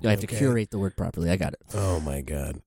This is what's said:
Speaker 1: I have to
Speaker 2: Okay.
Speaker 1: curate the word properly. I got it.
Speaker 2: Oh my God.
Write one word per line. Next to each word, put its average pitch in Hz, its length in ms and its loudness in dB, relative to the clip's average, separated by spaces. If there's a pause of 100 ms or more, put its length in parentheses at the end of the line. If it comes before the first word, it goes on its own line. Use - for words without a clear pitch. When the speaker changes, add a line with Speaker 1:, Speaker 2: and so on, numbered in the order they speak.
Speaker 1:
I 110 60 4
have 101 100 4
to 101 80 -2
Speaker 2:
Okay. 113 100 -4
Speaker 1:
curate 120 320 2
the 107 80 -4
word 98 180 -2
properly. 85 340 -2
I 95 60 4
got 85 180 -2
it. - 80 -18 (120)
Speaker 2:
Oh 95 260 0
my 69 200 -4
God. 69 460 -6